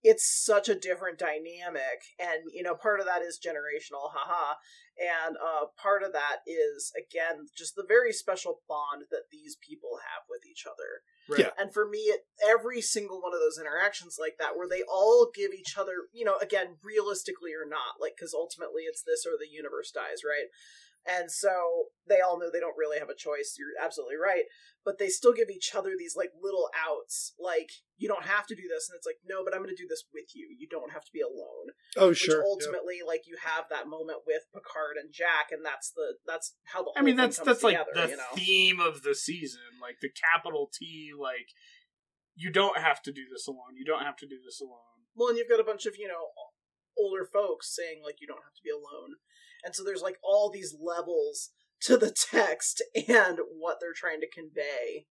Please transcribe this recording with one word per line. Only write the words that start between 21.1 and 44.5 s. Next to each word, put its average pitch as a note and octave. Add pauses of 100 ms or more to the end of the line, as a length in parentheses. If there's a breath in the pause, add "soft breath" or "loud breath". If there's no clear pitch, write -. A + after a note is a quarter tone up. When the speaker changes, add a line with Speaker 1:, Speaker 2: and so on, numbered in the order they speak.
Speaker 1:
so E3+ (180)
they F#3+
all F#3
know F3
they E3
don't E3
really D3+
have C#3
a C3
choice. D3
You're C#3+ (100)
absolutely D3
right. F#3 (400 soft breath)
But G3
they -
still G#3
give A3
each -
other F#4
these, F4
like, F3+
little F3+
outs, -
like, E3 (260)
"You -
don't G3
have G3+
to A3
do F3+
this." D#3+
And F3+
it's E3
like, D#3+
"No, F#3+
but F3+
I'm F#3+
gonna F#3
do F3+
this D#3+
with -
you. - (100)
You D3+
don't -
have -
to -
be D3+
alone." - (260 loud breath)
Speaker 3:
Oh, F#3+
Speaker 1:
Which E3+
Speaker 3:
sure. D#3
Yeah. F#3+
Speaker 1:
ultimately, F3
like, D#3+
you E3
have D#3+
that D3+
moment D#3+
with D#3
Picard D3+
and D3
Jack, E3
and D#3
that's C#3
the, D3+
that's -
how -
the -
Speaker 2:
I C#4
mean, C4+
Speaker 1:
whole B3+
thing A#3+
Speaker 2:
that's, -
Speaker 1:
comes -
Speaker 2:
that's, A#3+
like, G3
Speaker 1:
together, E3
Speaker 2:
the D3
Speaker 1:
you C#3+
know? B2+
Speaker 2:
theme F#3
of D#3
the C#3
season, D#3
like, B2
the -
capital E3
T, D#3
like, C3 (840 soft breath)
"You E3+
don't G3
have D#3
to C#3+
do C3
this B2
alone. B2+
You C3
don't D3
have C#3
to C#3+
do C3
this -